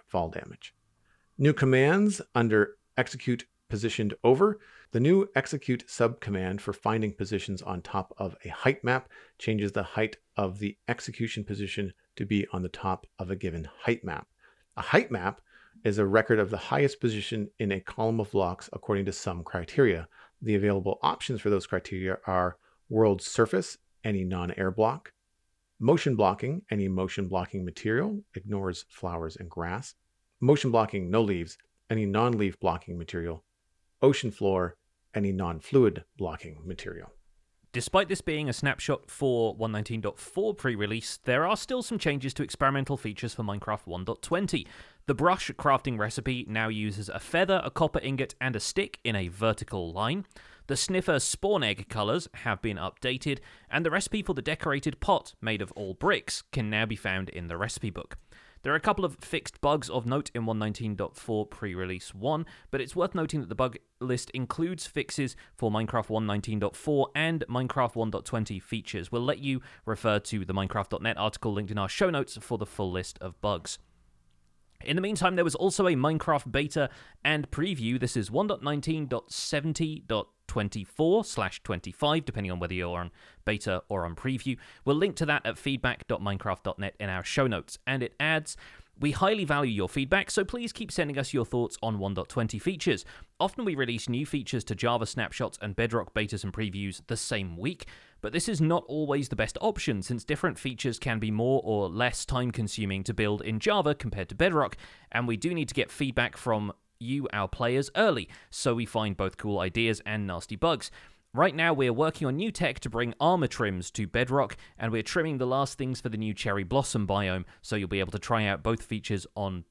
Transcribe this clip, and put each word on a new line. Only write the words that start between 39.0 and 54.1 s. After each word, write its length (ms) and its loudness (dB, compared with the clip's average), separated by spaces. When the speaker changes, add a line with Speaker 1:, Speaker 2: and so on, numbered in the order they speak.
Speaker 2:
for 460 2
one 160 -2
nineteen 300 -4
dot 180 -4
four 340 -2
pre-release, 720 -2
there 240 2
are 80 2
still 260 -2
some 160 -4
changes 380 -2
to 80 -2
experimental 540 2
features 360 -6
for 100 -4
Minecraft 440 -4
one 160 -4
dot 180 -6
twenty. 460 0
The 80 2
brush 420 2
crafting 400 2
recipe 520 -2
now 180 0
uses 400 -4
a 100 -8
feather, 460 2
a 80 -6
copper 280 2
ingot, 420 -2
and 160 -2
a 20 -2
stick 460 -2
in 100 2
a 140 0
vertical 640 -2
line. 320 0
The 80 0
sniffer 440 2
spawn 440 2
egg 260 -2
colours 440 0
have 280 -2
been 160 -2
updated, 600 -4
and 160 0
the 60 0
recipe 300 -2